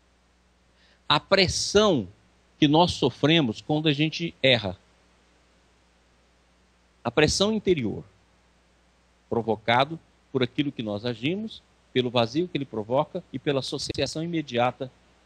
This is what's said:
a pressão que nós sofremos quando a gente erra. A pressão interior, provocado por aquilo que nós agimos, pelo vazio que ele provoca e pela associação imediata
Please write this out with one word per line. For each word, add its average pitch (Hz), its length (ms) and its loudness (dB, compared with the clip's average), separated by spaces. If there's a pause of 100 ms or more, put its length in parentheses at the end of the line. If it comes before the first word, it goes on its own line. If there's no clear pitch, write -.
(1080)
a 147 120 2
pressão 185 880 2 (500)
que 156 80 6
nós 156 260 4
sofremos 143 680 0
quando 156 280 -2
a 147 40 4
gente 160 500 -4
erra. 110 340 2 (2250)
A 120 80 -6
pressão 190 420 2
interior, 143 520 -2 (1200)
provocado 117 720 -2 (340)
por 131 100 -2
aquilo 143 300 -2
que 131 100 -10
nós 104 220 -6
agimos, 143 580 -8 (300)
pelo 123 180 0
vazio 123 380 0
que - 80 -6
ele 139 80 -8
provoca 127 580 -4 (100)
e 135 60 -10
pela 135 220 -2
associação 143 600 -8
imediata 135 680 -4 (360)